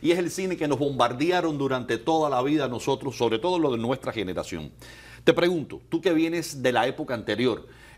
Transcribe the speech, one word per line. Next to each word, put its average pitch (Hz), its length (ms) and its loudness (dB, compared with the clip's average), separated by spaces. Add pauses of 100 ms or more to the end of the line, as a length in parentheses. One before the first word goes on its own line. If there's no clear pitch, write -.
y 160 120 4
es 175 60 2
el 175 120 -2
cine 185 260 -4
que 156 100 -2
nos 143 120 2
bombardearon 143 800 2
durante 127 400 0
toda 156 320 2
la 127 120 2
vida 143 260 2
nosotros, 127 500 -4
sobre 113 200 2
todo 180 200 0
lo 151 120 2
de 120 60 0
nuestra 117 380 -2
generación. 87 580 -6 (520)
Te 160 100 8
pregunto, 170 560 -2
tú 165 100 -2
que 180 140 2
vienes 160 480 -2
de 127 100 4
la 117 140 4
época 135 260 -6
anterior, 110 540 -2 (320)